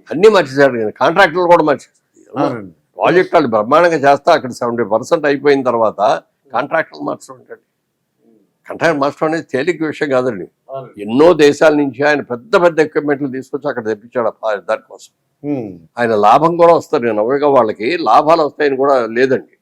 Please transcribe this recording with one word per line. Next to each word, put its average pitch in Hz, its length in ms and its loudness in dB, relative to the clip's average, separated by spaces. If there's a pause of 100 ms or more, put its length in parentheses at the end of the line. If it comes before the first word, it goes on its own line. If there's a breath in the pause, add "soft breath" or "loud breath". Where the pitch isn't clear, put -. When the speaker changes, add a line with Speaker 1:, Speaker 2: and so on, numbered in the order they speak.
(120)
Speaker 1:
అన్నీ 165 160 4
మర్చేశాడు. 139 460 2
నేను 110 180 -4
కాంట్రాక్టర్లు 170 520 0
కూడా 170 200 4
మర్చేశాడు. - 760 -6
Speaker 2:
అవునండి. 120 320 -6
Speaker 1:
ప్రాజెక్టులు 160 760 0
బ్రహ్మాండంగా 139 640 2
చేస్తా, 143 220 2
అక్కడ 127 180 -2
సెవెంటీ 120 320 -4
పర్సెంట్ 120 420 -2
అయిపోయిన 143 380 0
తర్వాత 117 580 0 (320)
కాంట్రాక్టర్లు 156 500 -6
మార్చడం 135 360 -12
ఏంటండి? 117 220 -20 (1080)
కాంట్రాక్ట్ 147 300 -2
మార్చడం 139 280 -2
అనేది 156 160 -4
తేలిక 156 400 -4
విషయం 151 260 -6
కాదండి. 127 360 -2 (240)
Speaker 2:
అవునండి. 131 320 -16
Speaker 1:
ఎన్నో 131 320 4
దేశాల 151 400 4
నుంచి 139 300 -2
ఆయన 147 180 0
పెద్ద 123 420 -2
పెద్ద 165 160 0
ఎక్విప్మెంట్లు 147 480 -2
తీసుకొచ్చి 131 420 -10
అక్కడ 117 180 -8
తెప్పించాడు 110 400 -6
ఆ 101 40 -4 (120)
పా-, 107 260 -4
దానికోసం. - 420 -10 (380)
Speaker 2:
ఉమ్. 110 300 -8 (180)
Speaker 1:
ఆయన 117 180 0
లాభం 143 420 4
కూడా 170 160 6
వస్తుంది, 143 320 -2
నేను 110 140 -2
అవగా 135 280 0
వాళ్ళకి 120 500 0
లాభాలు 151 440 2
వస్తాయని 143 360 -2
కూడా 135 300 0
లేదండి 123 540 -2